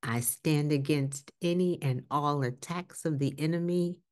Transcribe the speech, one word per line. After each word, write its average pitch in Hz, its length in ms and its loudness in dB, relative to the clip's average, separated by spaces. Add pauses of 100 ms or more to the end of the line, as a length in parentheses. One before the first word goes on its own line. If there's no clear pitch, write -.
I 120 180 -2
stand 147 520 2
against 139 580 0 (100)
any 175 420 2
and 135 280 0
all 147 320 0
attacks 170 640 -6
of 151 160 0
the 139 180 2
enemy. 175 580 0 (160)